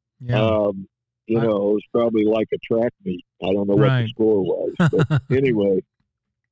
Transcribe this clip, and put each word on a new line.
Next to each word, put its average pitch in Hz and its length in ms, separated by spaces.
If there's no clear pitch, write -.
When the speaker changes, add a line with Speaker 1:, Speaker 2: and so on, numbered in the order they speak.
Speaker 1:
Yeah. 120 240
Speaker 2:
Um, 104 440
you 110 120
Speaker 1:
I 113 40
Speaker 2:
know, 113 60
it 107 60
was 104 80
probably 113 320
like 107 280
a - 40
track 117 340
meet. 90 180
I 90 120
don't 101 140
know 101 80
what 104 120
Speaker 1:
Right. 127 160
Speaker 2:
the 110 60
score 110 340
was. 87 340
But 151 480
Speaker 1:
<laughs> - 60
Speaker 2:
anyway, 110 480